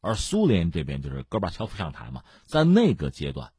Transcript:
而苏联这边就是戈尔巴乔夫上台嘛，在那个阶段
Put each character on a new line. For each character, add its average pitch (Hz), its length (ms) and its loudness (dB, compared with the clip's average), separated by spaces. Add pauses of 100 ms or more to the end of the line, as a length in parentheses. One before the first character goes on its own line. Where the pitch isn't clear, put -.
而 107 140 -2
苏 202 320 0
联 90 240 4
这 82 120 -4
边 69 200 -8
就 69 80 -8
是 67 140 -8
戈 - 120 -8
尔 107 40 0
巴 92 100 -4
乔 107 160 -8
夫 - 100 -12
上 87 160 -8
台 - 180 -16
嘛， - 120 -14 (240)
在 156 180 2
那 180 300 6
个 71 160 -4
阶 71 220 -6
段 65 260 -10